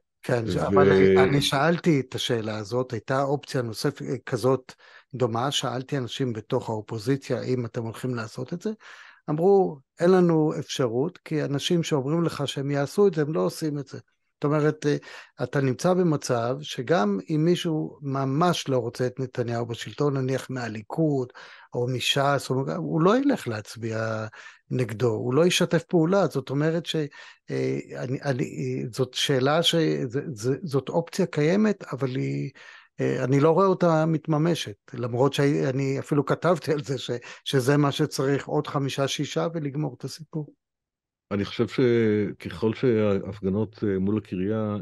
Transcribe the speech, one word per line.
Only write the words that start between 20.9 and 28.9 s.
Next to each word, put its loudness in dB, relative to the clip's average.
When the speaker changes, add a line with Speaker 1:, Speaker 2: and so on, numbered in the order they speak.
Speaker 1:
או -2
מש"ס, 0
או... -2
הוא -2
לא 6
ילך 0
להצביע -6
נגדו, 0
הוא -2
לא 6
ישתף 2
פעולה. 2
זאת -4
אומרת -2
ש-, -4
אה, -2
אני... -6
אני, -2
אה, -6